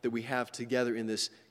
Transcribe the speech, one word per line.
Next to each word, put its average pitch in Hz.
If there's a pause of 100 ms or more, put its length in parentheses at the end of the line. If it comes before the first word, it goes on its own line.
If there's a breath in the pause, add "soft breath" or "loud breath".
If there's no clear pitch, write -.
that 123
we 117
have 123
together 120
in 113
this 110 (220 loud breath)